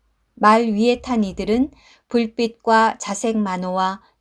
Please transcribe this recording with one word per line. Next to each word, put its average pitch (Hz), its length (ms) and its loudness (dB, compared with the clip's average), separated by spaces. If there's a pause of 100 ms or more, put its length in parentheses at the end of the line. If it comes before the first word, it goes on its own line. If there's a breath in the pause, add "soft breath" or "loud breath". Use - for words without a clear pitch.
(400)
말 220 320 4
위에 240 300 0
탄 240 220 -2
이들은 208 480 -2 (380 soft breath)
불빛과 226 880 0
자색 220 400 -4
만호와 185 640 -4 (180 soft breath)